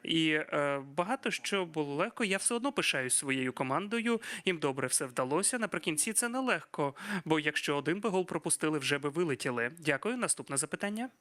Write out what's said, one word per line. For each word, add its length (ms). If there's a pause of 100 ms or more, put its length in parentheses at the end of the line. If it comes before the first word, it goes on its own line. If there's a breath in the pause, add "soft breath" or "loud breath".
І, 260
е, 520 (140)
багато 360
що 340
було 300
легко. 280
Я 140
все 180
одно 160
пишаюсь 420
своєю 400
командою. 680 (240 loud breath)
Їм 120
добре 300
все 180
вдалося. 540
Наприкінці 540
це 160
нелегко, 680 (300 loud breath)
бо 140
якщо 360
один 240
би 100
гол 160
пропустили, 540
вже 180
би 120
вилетіли. 720
Дякую. 380
Наступне 400
запитання. 520 (120)